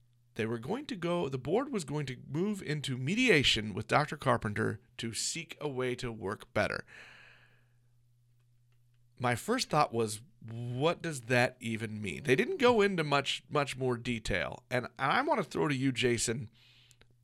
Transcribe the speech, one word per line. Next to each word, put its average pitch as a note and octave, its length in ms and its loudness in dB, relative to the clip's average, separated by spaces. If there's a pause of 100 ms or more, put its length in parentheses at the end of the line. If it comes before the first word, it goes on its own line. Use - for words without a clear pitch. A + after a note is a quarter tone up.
(340)
they A2 140 -2
were A#2 100 -4
going F#3+ 300 -6
to B3 80 -6
go, E3+ 340 -2
the C3+ 80 -4
board F#3 340 -2
was G#3 120 -4
going C#3+ 240 -4
to B2+ 100 -8 (100)
move F#3+ 360 -2
into C#3 340 -4
mediation C3+ 760 4
with A2 120 -4
Doctor C#3+ 300 2
Carpenter A2 640 0 (180)
to A2+ 160 -6
seek - 480 -6
a D3+ 60 -4
way B2+ 260 -2
to A#2+ 180 -6
work G#2 440 -8
better. G2+ 280 2 (2250)
My B2 160 2
first - 340 -2
thought D3+ 240 2
was, A2 280 0 (300)
what B2 520 -2
does D#3 180 -6
that B2 380 2
even A2 420 -4
mean? E2+ 220 -4
They B2+ 120 6
didn't B3+ 240 0
go A#3+ 220 6
into G3 220 2
much, C#3+ 440 0
much C3+ 300 0
more B2+ 180 2
detail. A2 760 -2
And B2 160 0 (100)
I D#3+ 240 2
wanna C#4+ 220 0
throw D#3+ 240 0
to C#3+ 80 0
you, C3 160 0
Jason, A#2+ 580 0 (760)